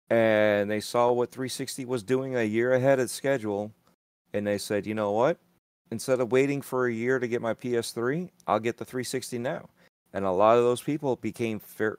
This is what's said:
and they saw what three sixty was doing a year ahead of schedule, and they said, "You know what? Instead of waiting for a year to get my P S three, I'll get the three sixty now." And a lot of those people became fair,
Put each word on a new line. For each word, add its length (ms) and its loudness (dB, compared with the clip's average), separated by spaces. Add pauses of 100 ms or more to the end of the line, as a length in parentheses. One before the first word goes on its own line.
and 600 4
they 120 -2
saw 300 2
what 200 0
three 180 -8
sixty 360 -8
was 180 -4
doing 320 -2
a 80 0
year 300 2
ahead 260 4
of 100 -2
schedule, 640 -4 (640)
and 120 -2
they 120 0
said, 280 -2
"You 80 -4
know 180 -2
what? 260 2 (540)
Instead 280 0
of 120 -2
waiting 300 2
for 260 -2
a 60 -2
year 260 0
to 80 -2
get 140 -2
my 120 -2
P 240 -4
S 140 -2
three, 400 -4 (160)
I'll 120 2
get 180 -4
the 80 -12
three 200 -8
sixty 340 -6
now." 300 -8 (420)
And 140 -4
a 60 0
lot 260 6
of 60 6
those 180 2
people 340 -2
became 440 -6
fair, 400 -4